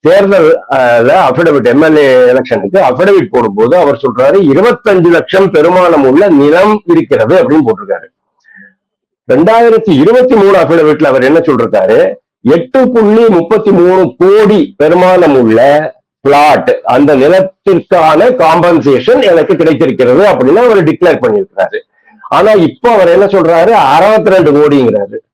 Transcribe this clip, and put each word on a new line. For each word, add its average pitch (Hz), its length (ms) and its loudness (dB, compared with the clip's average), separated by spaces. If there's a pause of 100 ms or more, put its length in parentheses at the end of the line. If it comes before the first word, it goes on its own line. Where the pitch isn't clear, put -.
தேர்தல், 175 600 0 (100)
அஹ், 120 320 0
ல 123 80 0 (200)
அஃபிடவிட், 151 360 -2
எம் 127 160 0
எல் 156 140 2
ஏ 127 360 2
எலெக்ஷனுக்கு 123 460 -4
அஃபிடவிட் 180 520 0
போடும்போது 113 460 -2
அவர் 147 260 -2
சொல்றாரு, 131 400 -2
இருபத்தஞ்சு 185 680 0
லட்சம் 185 420 -2
பெருமானம் 170 560 0
உள்ள 165 200 2
நிலம் 175 560 0
இருக்கிறது 151 520 -2
அப்படின்னு 147 300 0
போட்டிருக்காரு. 98 400 -8 (1200)
ரெண்டாயிரத்தி 220 640 2
இருபத்தி 233 440 2
மூணு 196 180 2
அஃபிடவிட்ல 156 520 0
அவர் 135 180 0
என்ன 147 160 0
சொல்றாரு? 117 760 -2 (300)
எட்டு 202 480 0
புள்ளி 226 380 2
முப்பத்தி 196 420 -2
மூணு 180 480 0
கோடி 202 600 0
பெருமானம் 175 600 0
உள்ள 113 220 0 (600)
பிளாட், 139 640 0
அந்த 139 320 0
நிலத்திற்கான 175 1200 0
காம்பன்சேஷன் 165 840 0
எனக்கு 170 340 0
கிடைத்திருக்கிறது 135 680 0
அப்படின்னு 143 300 0
அவர் 220 280 0
டிக்ளேர் 160 360 -2
பண்ணியிருக்கிறாரு. 101 580 -4 (500)
ஆனா 190 240 0
இப்போ 190 380 0
அவர் 190 180 2
என்ன 185 160 2
சொல்றாரு? 175 460 0
அறுபத்தி 196 600 0
ரெண்டு 170 220 2
கோடிங்கிறாரு. 127 640 0 (180)